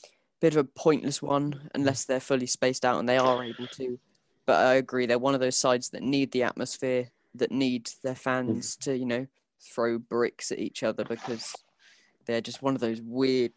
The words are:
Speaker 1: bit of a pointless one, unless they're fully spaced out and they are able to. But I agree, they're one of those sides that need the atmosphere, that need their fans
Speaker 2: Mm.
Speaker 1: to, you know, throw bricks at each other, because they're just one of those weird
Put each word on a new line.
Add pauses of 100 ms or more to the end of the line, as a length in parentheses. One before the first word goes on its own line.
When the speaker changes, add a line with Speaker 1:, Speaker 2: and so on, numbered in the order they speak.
(420)
Speaker 1:
bit
of
a
pointless
one,
unless
they're
fully
spaced
out
and
they
are
able
to. (460)
But
I
agree,
they're
one
of
those
sides
that
need
the
atmosphere, (220)
that
need (120)
their
fans
Speaker 2:
Mm.
Speaker 1:
to,
you
know, (340)
throw
bricks
at
each
other,
because (720)
they're
just
one
of
those
weird